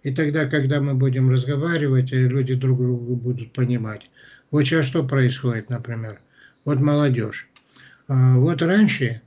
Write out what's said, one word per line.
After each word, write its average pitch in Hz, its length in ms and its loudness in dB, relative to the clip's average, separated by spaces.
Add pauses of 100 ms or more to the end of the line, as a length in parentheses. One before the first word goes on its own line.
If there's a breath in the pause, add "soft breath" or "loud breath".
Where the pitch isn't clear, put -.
И 139 120 -4
тогда, 151 320 0
когда 143 340 0
мы 139 140 -2
будем 131 360 2
разговаривать, 135 800 0
э, 131 40 -2 (120)
люди 131 260 -2
друг 131 240 0
друга 123 360 -2
будут 120 380 -6
понимать. 113 580 -4 (400 loud breath)
Вот 147 140 2
сейчас 147 220 0
что 147 180 -2
происходит, 123 680 -2
например? 113 500 -10 (440 soft breath)
Вот 143 160 0
молодежь. 139 680 0 (600 loud breath)
А, 127 300 4
вот 160 240 2
раньше 165 640 2